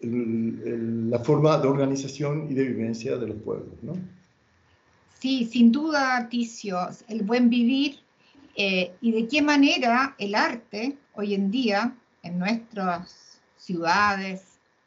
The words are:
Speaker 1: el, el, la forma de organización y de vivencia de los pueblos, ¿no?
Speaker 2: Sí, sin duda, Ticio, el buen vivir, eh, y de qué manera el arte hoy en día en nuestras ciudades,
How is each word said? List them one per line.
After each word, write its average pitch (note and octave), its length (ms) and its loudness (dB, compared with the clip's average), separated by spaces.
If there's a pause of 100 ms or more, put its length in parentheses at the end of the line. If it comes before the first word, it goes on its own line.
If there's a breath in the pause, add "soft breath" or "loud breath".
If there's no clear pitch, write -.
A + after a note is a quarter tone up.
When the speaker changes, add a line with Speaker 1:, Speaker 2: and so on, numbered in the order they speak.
Speaker 1:
el, A2+ 640 -4
el, A#2 460 -4
la A#2+ 100 0
forma D3+ 380 4
de C3 100 2
organización C#3+ 840 -2
y C3 40 -4
de C3+ 100 2
vivencia A2+ 520 -4
de A#2 120 -6
los G#2 80 -8
pueblos, G#2+ 460 -10
¿no? C3+ 100 -10 (1300)
Speaker 2:
Sí, C4 240 0
sin A#3 260 6
duda, C4+ 600 0
Ticio, A3+ 480 -6 (280)
el G#3+ 160 -6
buen A#3 260 4
vivir, C4 480 2 (600 soft breath)
eh, F#3 440 0
y A3+ 120 2
de A3+ 160 0
qué D4+ 140 2
manera C#4 760 4
el G3+ 160 -4
arte B3+ 600 -2 (180)
hoy G3+ 200 -4
en G3 160 0
día A3+ 440 0 (280)
en F3 160 -6
nuestras F#3 1040 -6 (160)
ciudades, F#3+ 840 0 (440)